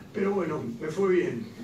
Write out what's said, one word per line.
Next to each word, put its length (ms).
pero 180
bueno, 320
me 80
fue 240
bien, 340